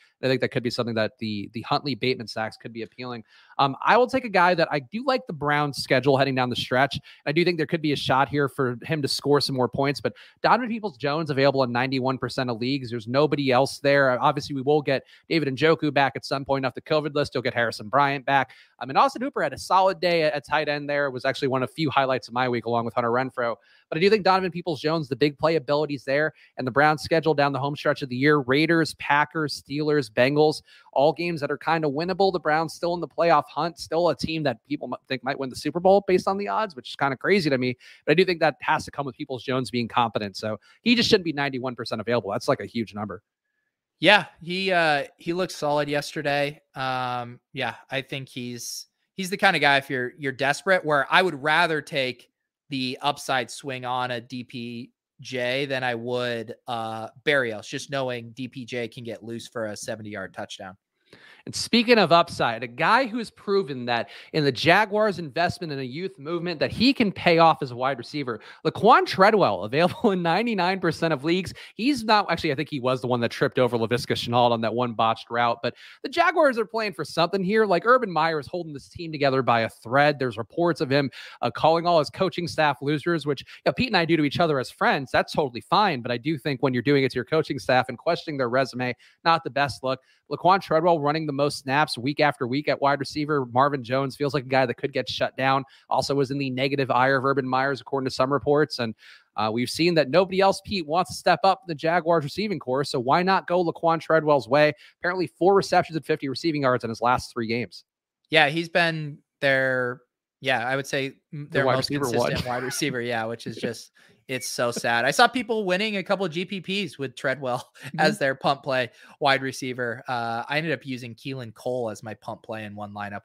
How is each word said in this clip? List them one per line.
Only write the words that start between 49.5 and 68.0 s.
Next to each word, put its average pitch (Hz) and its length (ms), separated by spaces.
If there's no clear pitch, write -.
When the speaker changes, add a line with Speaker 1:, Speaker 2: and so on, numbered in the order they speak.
Speaker 2:
guy, 143 180
if 135 120
you're, 123 280
you're 135 160
desperate, 143 500
where 147 260
I 170 120
would 156 200
rather 156 400
take 131 480
the 131 320
upside 139 480
swing 127 360
on 123 260
a 120 80
D 123 240
P 120 480
J 127 440
than 131 200
I 120 100
would, 120 580
uh, 113 400
Berrios, 120 440
just 139 220
knowing 123 420
D 123 180
P 127 160
J 120 240
can 120 160
get 104 180
loose 113 240
for 113 200
a 104 100
seventy-yard 104 560
touchdown. 98 420
Speaker 1:
And - 100
speaking 233 420
of 170 140
upside, 147 500
a 123 60
guy 180 400
who 226 120
has 220 100
proven 143 560
that 117 240
in 156 100
the 143 80
Jaguars' 196 640
investment 165 540
in 139 80
a 135 40
youth 156 360
movement 170 400
that 131 140
he 262 200
can 208 160
pay 175 280
off 165 260
as 127 80
a 120 60
wide 131 200
receiver, 123 440